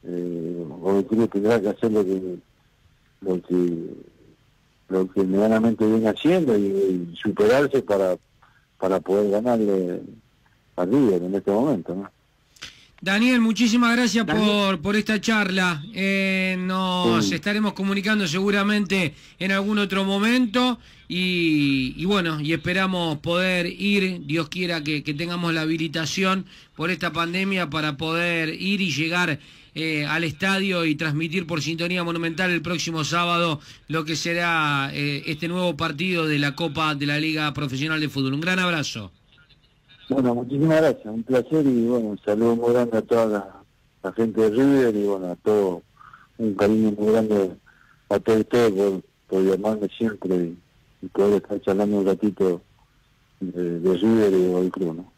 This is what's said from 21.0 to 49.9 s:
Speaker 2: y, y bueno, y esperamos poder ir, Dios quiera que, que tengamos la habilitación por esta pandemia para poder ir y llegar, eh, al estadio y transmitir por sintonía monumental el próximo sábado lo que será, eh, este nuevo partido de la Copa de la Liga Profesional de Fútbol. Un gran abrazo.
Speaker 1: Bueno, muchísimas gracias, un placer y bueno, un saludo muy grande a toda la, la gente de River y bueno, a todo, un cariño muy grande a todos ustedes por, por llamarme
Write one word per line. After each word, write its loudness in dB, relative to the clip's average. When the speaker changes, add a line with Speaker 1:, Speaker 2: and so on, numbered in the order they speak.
Speaker 2:
y, 0
y -6
bueno, 0
y -2
esperamos -2
poder 0
ir, -2
Dios -2
quiera -4
que, -4
que -6
tengamos -4
la 0
habilitación -2
por -2
esta -4
pandemia -2
para -4
poder -2
ir -4
y -2
llegar, -2
eh, -4
al -2
estadio -2
y 0
transmitir -4
por -4
sintonía -4
monumental -2
el 0
próximo -4
sábado 0
lo -2
que -4
será, 0
eh, -4
este -6
nuevo -2
partido -2
de 0
la -2
Copa -2
de -4
la -2
Liga -2
Profesional -4
de -2
Fútbol. -2
Un -4
gran 0
abrazo. -4
Speaker 1:
Bueno, 2
muchísimas 2
gracias, 2
un -6
placer 0
y 4
bueno, 0
un -8
saludo 4
muy 2
grande 2
a 2
toda 2
la, -2
la -4
gente 0
de 6
River 4
y 0
bueno, -2
a -6
todo, 0
un -2
cariño 4
muy 0
grande 2
a 2
todos 4
ustedes 4
por, 2
por 2
llamarme 2